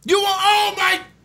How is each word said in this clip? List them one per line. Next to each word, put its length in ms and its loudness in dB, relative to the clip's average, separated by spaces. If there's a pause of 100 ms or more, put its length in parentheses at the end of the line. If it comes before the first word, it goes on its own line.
You 140 2
will, 80 -2
oh 500 0
my 240 -2 (240)